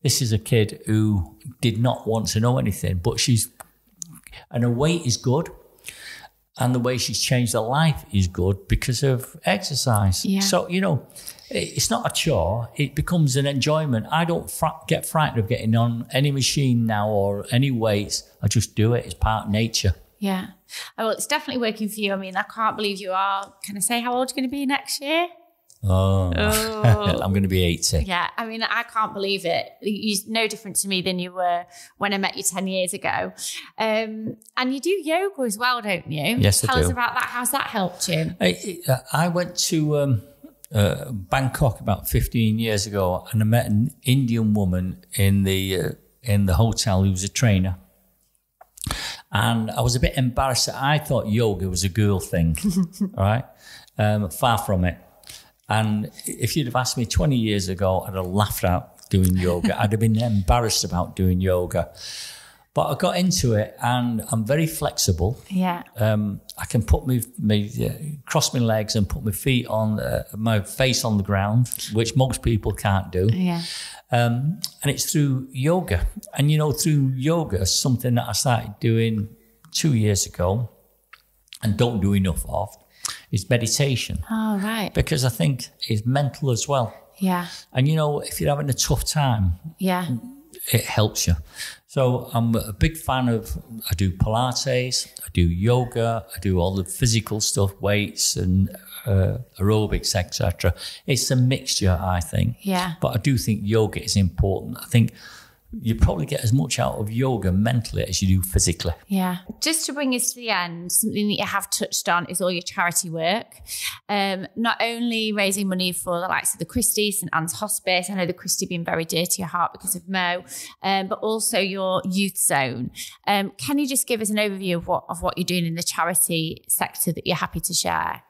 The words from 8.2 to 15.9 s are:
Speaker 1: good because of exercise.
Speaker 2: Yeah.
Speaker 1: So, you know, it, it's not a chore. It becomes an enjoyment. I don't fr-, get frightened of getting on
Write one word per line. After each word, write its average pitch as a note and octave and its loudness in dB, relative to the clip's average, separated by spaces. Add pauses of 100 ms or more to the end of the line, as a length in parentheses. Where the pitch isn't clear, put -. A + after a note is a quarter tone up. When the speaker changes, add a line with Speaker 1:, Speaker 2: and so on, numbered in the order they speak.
Speaker 1:
good F#2 0
because A2+ 0
of C3 -2
exercise. A#2+ 0
Speaker 2:
Yeah. G3 0
Speaker 1:
So, G3 0
you F3 -2
know, F3+ 0 (440)
it, - -6
it's - 0
not - -2
a - -4
chore. A2+ 0
It C#3+ -2
becomes D#3 2
an C#3 0
enjoyment. C#3+ 0
I E3 2
don't E3+ -4
fr-, - -2 (200)
get D3+ 0
frightened D3+ 0
of G2+ 0
getting A2+ 0
on A#2 2